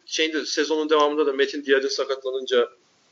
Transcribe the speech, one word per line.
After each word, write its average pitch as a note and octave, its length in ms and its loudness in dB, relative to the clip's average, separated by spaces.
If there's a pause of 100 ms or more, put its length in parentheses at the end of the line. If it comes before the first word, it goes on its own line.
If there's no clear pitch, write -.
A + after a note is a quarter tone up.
şeyde, D#3+ 400 -2
sezonun D#3 440 -2
devamında D3+ 360 4
da C#3 80 0
Metin C#3 320 -2
Diyadin C3+ 220 2
sakatlanınca C3 800 -2 (420)